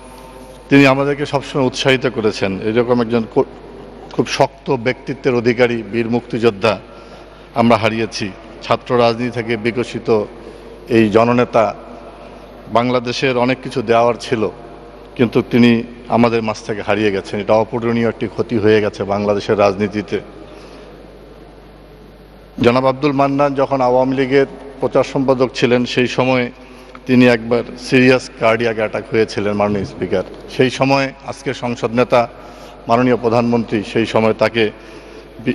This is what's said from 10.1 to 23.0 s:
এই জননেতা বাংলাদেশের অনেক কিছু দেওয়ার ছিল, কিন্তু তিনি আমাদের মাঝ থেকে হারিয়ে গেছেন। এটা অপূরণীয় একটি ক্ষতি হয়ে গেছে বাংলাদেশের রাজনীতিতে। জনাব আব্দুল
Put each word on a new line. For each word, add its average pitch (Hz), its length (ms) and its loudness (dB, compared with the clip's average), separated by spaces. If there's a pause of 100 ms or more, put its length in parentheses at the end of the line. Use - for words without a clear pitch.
এই 113 220 4
জননেতা 113 640 2 (960)
বাংলাদেশের 123 680 0
অনেক 123 240 0
কিছু 135 200 -6
দেওয়ার 117 380 2
ছিল, 107 300 -2 (680)
কিন্তু 123 340 2
তিনি 117 320 4 (260)
আমাদের 117 340 2
মাঝ 110 140 -4 (100)
থেকে 104 160 -6
হারিয়ে 104 300 0
গেছেন। 98 280 -4
এটা 101 120 0
অপূরণীয় 117 560 0
একটি 110 180 -4
ক্ষতি 110 320 -4
হয়ে 107 220 4
গেছে 104 240 -4
বাংলাদেশের 101 540 0
রাজনীতিতে। 101 600 0 (2500)
জনাব 123 240 4
আব্দুল 135 260 0